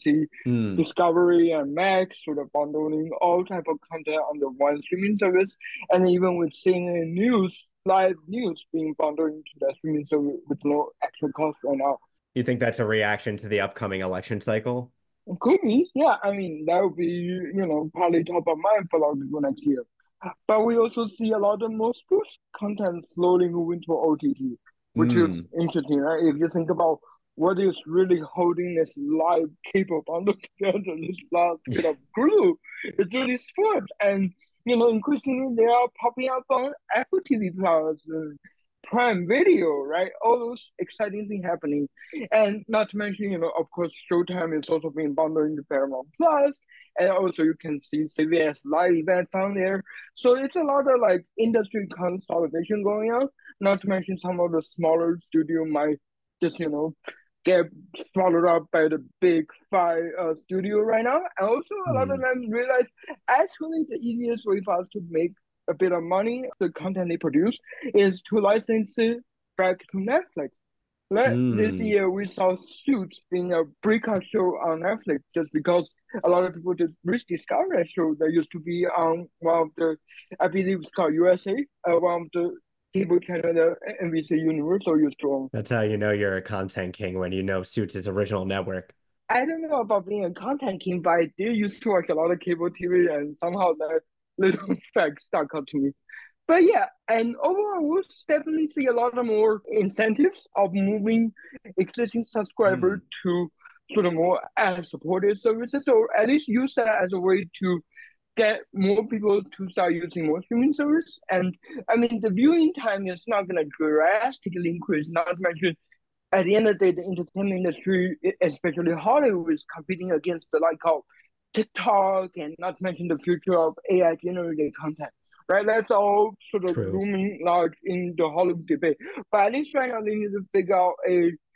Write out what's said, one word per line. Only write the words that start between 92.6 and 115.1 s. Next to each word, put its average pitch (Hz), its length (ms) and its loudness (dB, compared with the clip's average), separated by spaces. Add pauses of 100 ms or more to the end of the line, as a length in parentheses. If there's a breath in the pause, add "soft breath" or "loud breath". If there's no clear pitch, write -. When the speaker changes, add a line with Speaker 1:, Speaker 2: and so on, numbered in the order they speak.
Speaker 1:
T 180 160 -8
V, 180 200 4
and 147 300 -4
somehow 175 360 0
that 156 280 -2 (380)
little 190 380 2
<laughs> - 180 -20
fact 151 260 0
stuck 151 320 -4
out 147 140 -6
to 151 100 -6
me. 139 140 0 (560 loud breath)
But 339 160 6
yeah, 285 240 4 (200)
and 226 280 0
overall, 370 520 -2
we'll 349 160 0 (240)
definitely 311 420 0
see 269 180 -2
a 240 60 2
lot 240 220 0
of 247 120 -2
more 214 400 2
incentives 220 880 0
of 196 180 2
moving 214 580 0 (460 loud breath)
existing 226 500 -2
subscribers 196 720 0
Speaker 2:
Mm. - 40 -20 (160)
Speaker 1:
to 175 300 0 (420 loud breath)
sort 202 120 2
of 175 80 2
more 170 260 2 (180)
ad-supported 185 840 -2
services, 240 460 -2
or 226 300 4
at 214 100 4
least 294 200 2
use 254 280 0
that 220 280 2
as 185 100 -4
a 185 60 -2
way 185 280 2 (140)
to 180 200 0 (560 loud breath)
get 220 240 2 (120)
more 196 340 0
people 208 340 0 (160)
to 190 120 -8
start 180 240 0
using 170 340 -4
more 160 160 0
streaming 254 300 2
service. 294 460 -2 (100)
And, 185 260 0 (340 loud breath)
I 220 80 4
mean, 233 240 0
the 220 80 0
viewing 311 440 4
time 202 340 -4
is 180 200 -8
not 202 200 -2
gonna 175 180 0 (120)
drastically 175 920 0
increase, 160 400 -4
not 165 160 -2